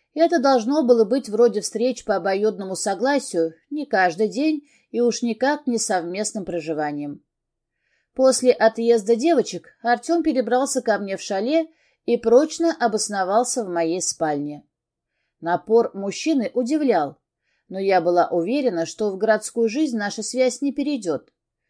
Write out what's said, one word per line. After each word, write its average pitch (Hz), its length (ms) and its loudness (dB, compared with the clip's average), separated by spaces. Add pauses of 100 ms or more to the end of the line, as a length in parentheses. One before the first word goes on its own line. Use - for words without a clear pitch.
(140)
Это 330 260 2
должно 269 420 2
было 233 220 6
быть 226 240 -2
вроде 208 320 2
встреч 233 440 -4
по 202 120 0
обоюдному 190 580 -2
согласию, 196 800 -2 (160)
не 294 160 -6
каждый 190 420 0
день 294 400 -2 (220)
и 220 100 -2
уж 233 220 0
никак 254 460 -2
не 233 100 0
совместным 190 680 -4
проживанием. 151 800 -6 (920)
После 254 360 4
отъезда 233 640 4
девочек 240 540 0 (120)
Артём 240 440 0
перебрался 254 580 0
ко 208 160 0
мне 190 180 -6
в - 40 -10
шале 277 480 -2 (380)
и 233 100 2
прочно 311 600 2
обосновался 214 880 -2
в 190 40 -10
моей 170 340 -2
спальне. 147 640 -6 (720)
Напор 185 540 0
мужчины 202 600 -2
удивлял, 233 640 0 (500)
но 185 100 -10
я 196 220 2
была 175 260 2
уверена, 180 580 -2
что 208 260 -4
в 190 60 -8
городскую 220 520 0
жизнь 247 280 -2
наша 208 280 -6
связь 254 360 -2
не 277 120 -2
перейдёт. 233 580 -4 (400)